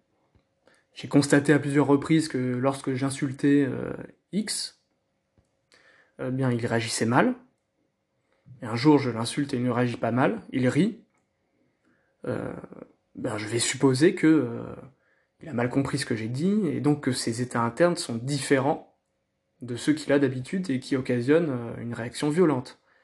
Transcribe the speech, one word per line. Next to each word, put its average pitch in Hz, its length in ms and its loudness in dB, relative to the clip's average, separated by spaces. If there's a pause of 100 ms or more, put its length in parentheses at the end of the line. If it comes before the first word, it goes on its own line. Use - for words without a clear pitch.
(960)
j'ai - 140 -14
constaté 143 440 4
à 143 60 6
plusieurs 139 280 2
reprises 147 420 2
que 135 100 -4
lorsque 127 560 -2
j'insultais, 139 760 0
euh, - 240 -6 (400)
X, - 480 -6 (1400)
euh, 131 100 -4
bien, 131 200 0
il 117 160 0
réagissait 113 400 0
mal. 165 280 4 (1300)
Et 127 40 -8
un 110 100 -4
jour, 143 220 6
je 127 120 0
l'insulte 120 440 -4
et - 20 -2
il 120 80 -2
ne 127 60 0
réagit 120 260 0
pas 117 160 -2
mal, 165 280 0 (100)
il 127 180 0
rit. 156 360 0 (1200)
Euh, 110 260 -6 (640)
ben, 107 220 -6
je 104 120 -8
vais 113 100 -2
supposer 135 560 4
que, 170 120 0
euh, 117 480 2 (680)
il 165 80 -16
a 151 40 -10
mal 120 160 -2
compris 135 300 -2
ce - 80 -6
que - 80 -2
j'ai 110 140 -4
dit, 180 400 0
et 123 120 -4
donc 147 220 2
que 131 100 0
ses 117 300 -4
états 120 180 -2
internes 165 360 2
sont - 180 -6
différents 135 840 0 (640)
de 120 160 -8
ceux 151 160 0
qu'il 143 200 -2
a 143 60 4
d'habitude 139 520 -2
et 127 100 -2
qui - 160 -2
occasionnent, 131 540 2
euh, 117 320 -8
une 117 120 -8
réaction 123 360 -4
violente. 147 500 2 (240)